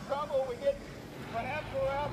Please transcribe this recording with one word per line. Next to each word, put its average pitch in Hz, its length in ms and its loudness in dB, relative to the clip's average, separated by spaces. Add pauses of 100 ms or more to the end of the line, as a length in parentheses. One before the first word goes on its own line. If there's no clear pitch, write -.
trouble. 277 440 2
We 240 60 -4
get, 277 200 4 (560)
perhaps 294 400 -2
we're 269 160 2 (140)
out 294 100 0